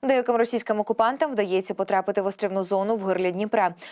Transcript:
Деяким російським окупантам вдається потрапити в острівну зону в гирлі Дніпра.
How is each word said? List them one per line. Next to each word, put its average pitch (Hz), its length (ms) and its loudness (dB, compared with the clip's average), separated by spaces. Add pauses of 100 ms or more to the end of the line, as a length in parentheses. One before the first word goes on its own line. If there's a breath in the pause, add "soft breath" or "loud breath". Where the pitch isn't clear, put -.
Деяким 247 320 2
російським 226 440 0
окупантам 233 520 0
вдається 190 420 0
потрапити 190 480 0
в 185 40 -2
острівну 196 380 -2
зону 196 320 0
в 196 100 -4
гирлі 185 260 0
Дніпра. 190 420 0 (180 loud breath)